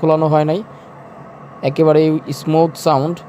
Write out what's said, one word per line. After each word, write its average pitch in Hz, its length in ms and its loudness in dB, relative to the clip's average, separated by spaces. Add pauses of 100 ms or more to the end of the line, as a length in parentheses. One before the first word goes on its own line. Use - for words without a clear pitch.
খোলানো 160 320 2
হয় 151 180 2
নাই, 180 100 -4 (1080)
একেবারে 156 320 2 (400)
স্মুথ 160 320 0 (140)
সাউন্ড 156 300 0 (120)